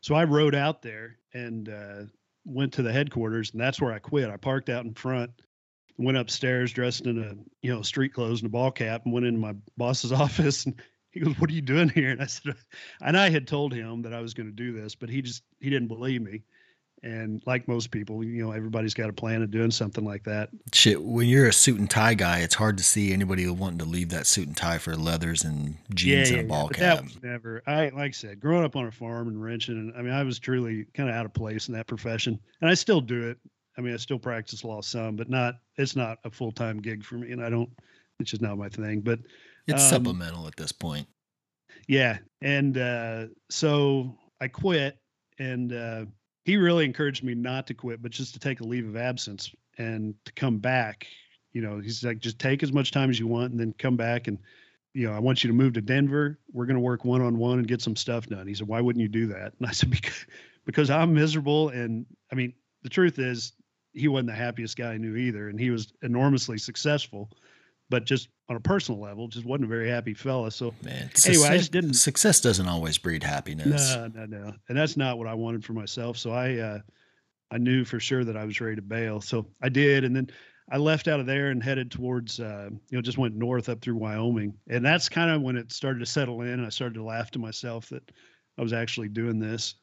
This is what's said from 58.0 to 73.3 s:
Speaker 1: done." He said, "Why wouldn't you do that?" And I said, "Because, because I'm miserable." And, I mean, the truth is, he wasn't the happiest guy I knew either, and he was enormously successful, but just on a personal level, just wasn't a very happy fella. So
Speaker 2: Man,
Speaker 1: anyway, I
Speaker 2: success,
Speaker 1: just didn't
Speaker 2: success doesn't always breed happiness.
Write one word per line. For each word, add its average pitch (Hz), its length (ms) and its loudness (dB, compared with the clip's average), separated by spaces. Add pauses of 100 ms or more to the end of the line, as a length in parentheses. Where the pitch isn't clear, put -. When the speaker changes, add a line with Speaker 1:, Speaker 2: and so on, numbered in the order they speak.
Speaker 1:
done." 95 200 -8
He 101 80 -6
said, 104 120 -6
"Why 113 140 0
wouldn't 120 220 2
you 107 60 2
do 113 180 0
that?" 98 320 -8
And 123 80 -4
I 107 40 -4
said, - 200 2
"Because, - 340 -2 (400)
because 143 240 4
I'm 160 240 6
miserable." 151 560 4
And, 120 360 -4 (260)
I 127 40 -6
mean, 123 180 -2 (280)
the 131 80 -10
truth 175 300 4
is, 123 320 -4 (420)
he 131 140 0
wasn't 131 220 2
the 107 60 -6
happiest 117 400 -6
guy 120 180 -6
I 110 40 -6
knew 110 200 -4
either, 107 320 -2
and 107 100 -8
he 123 100 2
was 113 320 -2
enormously 123 560 2
successful, 110 720 -2 (600)
but 120 160 2
just 127 240 0 (200)
on 120 60 -4
a 117 40 -6
personal 127 420 0
level, 104 260 -10
just 113 180 -12
wasn't 131 200 -2
a - 20 -4
very 113 220 -2
happy 117 240 -4
fella. 123 380 -4
So 117 220 -6 (100)
Speaker 2:
Man, 127 100 -10
Speaker 1:
anyway, 131 160 -8
I - 80 -18
Speaker 2:
success, 160 420 8
Speaker 1:
just 175 120 0
didn't 165 240 2
Speaker 2:
success - 460 6
doesn't 95 260 4
always 82 300 0
breed 80 260 -2
happiness. 131 720 2